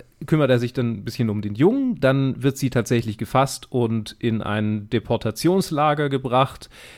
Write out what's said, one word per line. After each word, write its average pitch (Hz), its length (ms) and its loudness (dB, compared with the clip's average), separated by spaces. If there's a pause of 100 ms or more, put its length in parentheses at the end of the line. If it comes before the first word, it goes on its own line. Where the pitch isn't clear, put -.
(240)
kümmert 151 240 4
er 127 100 6
sich 120 140 -2
dann 120 200 0
ein 104 120 -8
bisschen 113 240 -2
um 104 140 -2
den 104 120 -6
Jungen, 226 460 2
dann 135 420 2
wird 135 140 0
sie 131 140 -2
tatsächlich 113 480 0
gefasst - 520 -2
und 113 480 -2
in 113 220 -2
ein 104 480 -2
Deportationslager 147 1200 0
gebracht. 131 640 -2 (280)